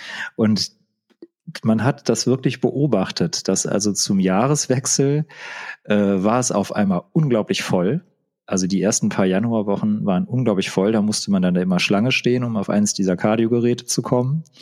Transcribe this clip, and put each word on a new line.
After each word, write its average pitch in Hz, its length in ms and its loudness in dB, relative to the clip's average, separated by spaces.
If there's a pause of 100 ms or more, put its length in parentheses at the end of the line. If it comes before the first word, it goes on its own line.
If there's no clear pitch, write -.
(380)
Und 107 340 2 (920)
man 110 200 2
hat 139 260 -2
das 113 180 0
wirklich 123 340 0
beobachtet, 110 880 0
dass 95 180 0
also 101 240 0
zum 98 300 0
Jahreswechsel, 139 1040 2 (580)
äh, 104 120 0
war 101 440 2
es 123 140 -2
auf 98 200 -2
einmal 95 380 0
unglaublich 120 500 0
voll. 101 420 0 (440)
Also 95 200 0
die 92 140 0
ersten 107 280 0
paar 98 160 0
Januarwochen 107 800 0
waren 92 200 0
unglaublich 113 440 0
voll. 98 220 2
Da 110 100 2
musste 104 300 -2
man 95 100 2
dann 90 140 2
immer 90 240 2
Schlange 107 320 2
stehen, 123 320 0
um 117 140 -4
auf 98 120 -4
eines 104 240 2
dieser 95 240 0
Kardiogeräte 117 680 2
zu - 160 -4
kommen. 131 420 0 (180)